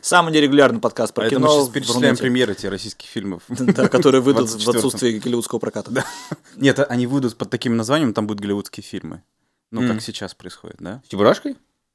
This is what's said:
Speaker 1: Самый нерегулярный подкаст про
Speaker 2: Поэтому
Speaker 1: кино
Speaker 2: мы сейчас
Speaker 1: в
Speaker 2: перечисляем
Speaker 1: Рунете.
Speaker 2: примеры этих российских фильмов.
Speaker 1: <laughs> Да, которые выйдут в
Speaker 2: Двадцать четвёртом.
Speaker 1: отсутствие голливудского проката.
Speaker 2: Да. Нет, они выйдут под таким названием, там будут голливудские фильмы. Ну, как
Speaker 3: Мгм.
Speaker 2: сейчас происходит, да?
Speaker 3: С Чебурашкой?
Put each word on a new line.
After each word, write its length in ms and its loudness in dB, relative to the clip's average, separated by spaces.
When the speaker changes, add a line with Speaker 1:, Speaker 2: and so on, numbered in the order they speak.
Speaker 1:
Самый 320 2
нерегулярный 460 6
подкаст 340 -2
про 100 -2
Speaker 2:
Поэтому 220 2
Speaker 1:
кино 100 6
Speaker 2:
мы 60 6
сейчас 80 0
Speaker 1:
в 40 -10
Speaker 2:
перечисляем 320 -2
Speaker 1:
Рунете. 160 2
Speaker 2:
примеры 320 0
этих 160 -6
российских 400 -10
фильмов. 360 -8
Speaker 1:
<laughs> 40 -20
Да, 400 2
которые 320 4
выйдут 220 2
в 100 -2
Speaker 2:
Двадцать 80 -8
четвёртом. 260 2
Speaker 1:
отсутствие 320 -2
голливудского 400 -4
проката. 320 -8
Speaker 2:
Да. 140 -4
Нет, 240 2
они 160 0
выйдут 320 -2
под 120 -8
таким 280 -4
названием, 360 0
там 140 -2
будут 140 -6
голливудские 420 -6
фильмы. 380 -12
Ну, 100 -4
как 100 0
Speaker 3:
Мгм. 80 -4
Speaker 2:
сейчас 340 -12
происходит, 460 -20
да? 260 -14
Speaker 3:
С 60 -20
Чебурашкой? 460 2